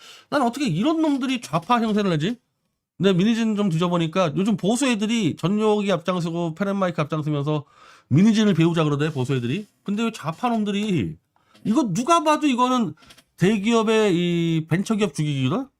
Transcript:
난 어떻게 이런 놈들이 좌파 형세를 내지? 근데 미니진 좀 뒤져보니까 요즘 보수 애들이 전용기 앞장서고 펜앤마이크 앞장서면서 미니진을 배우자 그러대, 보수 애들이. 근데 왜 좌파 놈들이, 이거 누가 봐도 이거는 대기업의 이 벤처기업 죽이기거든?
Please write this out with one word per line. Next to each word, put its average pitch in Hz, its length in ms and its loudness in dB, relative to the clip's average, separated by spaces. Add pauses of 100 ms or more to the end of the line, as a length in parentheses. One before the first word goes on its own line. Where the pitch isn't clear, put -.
(300)
난 285 120 0
어떻게 254 240 -2
이런 262 360 0
놈들이 269 380 0
좌파 220 400 -2
형세를 208 300 0
내지? 170 280 -2 (580)
근데 190 180 2
미니진 220 420 2
좀 208 140 0
뒤져보니까 165 680 0
요즘 196 220 0
보수 233 280 0
애들이 220 500 0
전용기 208 540 0
앞장서고 170 640 -2
펜앤마이크 196 460 -2
앞장서면서 151 640 -2 (440)
미니진을 208 460 4
배우자 165 300 2
그러대, 147 260 0
보수 135 240 -2
애들이. 131 320 -4 (160)
근데 202 220 -4
왜 226 80 -2
좌파 165 380 -6
놈들이, 202 680 -2 (460)
이거 226 280 0
누가 302 300 0
봐도 302 240 2
이거는 247 480 0 (440)
대기업의 214 760 2
이 170 540 0
벤처기업 202 460 -2
죽이기거든? 151 540 -2 (120)